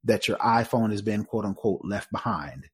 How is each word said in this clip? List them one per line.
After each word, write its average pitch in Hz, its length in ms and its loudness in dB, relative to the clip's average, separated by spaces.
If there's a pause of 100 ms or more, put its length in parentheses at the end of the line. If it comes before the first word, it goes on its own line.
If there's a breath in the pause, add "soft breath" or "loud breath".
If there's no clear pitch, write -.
that 110 240 2
your 104 80 0
iPhone 117 540 2
has 104 100 -2
been, 107 240 0
quote 107 220 -2
unquote, 98 360 0
left - 300 -6
behind. 117 600 -4